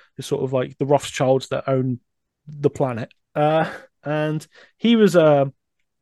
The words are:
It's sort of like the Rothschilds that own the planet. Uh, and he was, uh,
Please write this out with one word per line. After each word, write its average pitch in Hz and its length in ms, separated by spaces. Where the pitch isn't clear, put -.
It's 135 100
sort 139 180
of 131 80
like 135 260
the 139 80
Rothschilds 131 640
that 135 200
own 131 320
the 147 240
planet. 127 420
Uh, 156 360
and 151 420
he 233 180
was, 196 200
uh, 147 300